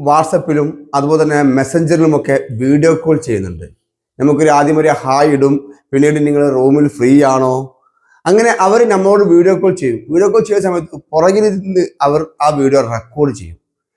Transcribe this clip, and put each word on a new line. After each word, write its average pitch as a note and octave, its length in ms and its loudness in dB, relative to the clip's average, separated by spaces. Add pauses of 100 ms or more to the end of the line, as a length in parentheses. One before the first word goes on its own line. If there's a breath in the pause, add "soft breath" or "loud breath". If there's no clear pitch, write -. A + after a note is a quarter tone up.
WhatsApp-ലും D#3 880 -2
അതുപോലെ D3 280 0
തന്നെ D3 200 0
Messenger-ിലുമൊക്കെ C#3+ 1080 0
വീഡിയോ D3 440 0
കോൾ D#3+ 220 -2
ചെയ്യുന്നുണ്ട്. F#2+ 480 -6 (560)
നമുക്കൊരു D3 300 2
ആദ്യം D3 280 2
ഒരു D#3 100 2
ഹായ് C#3 420 0
ഇടും, C#3 440 0 (180)
പിന്നീട് D3 340 0
"നിങ്ങൾ C#3+ 240 0
റൂമിൽ C3+ 380 2
ഫ്രീ C#3 360 2
ആണോ?" C3 560 -2 (460)
അങ്ങനെ A3 240 2 (100)
അവർ A3 280 2
നമ്മളോട് G3+ 360 2
വീഡിയോ F3 380 4
കോൾ F#3+ 120 0
ചെയ്യും. B2 380 -6
വീഡിയോ F#3+ 180 2
കോൾ A3 100 2
ചെയ്യുന്ന G3+ 300 -2
സമയത്ത് E3 260 -6 (160)
പുറകിൽ F#3+ 380 2
നിന്ന് F#3+ 360 -4 (160)
അവർ D3+ 240 0 (160)
ആ D3 60 2
വീഡിയോ C#3 320 2
റെക്കോർഡ് A#2+ 540 -4
ചെയ്യും. F2 220 -16 (400)